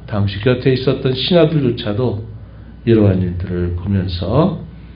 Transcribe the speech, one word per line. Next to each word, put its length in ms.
당시 320
곁에 340
있었던 400
신하들조차도 1120
이러한 360
일들을 540
보면서 840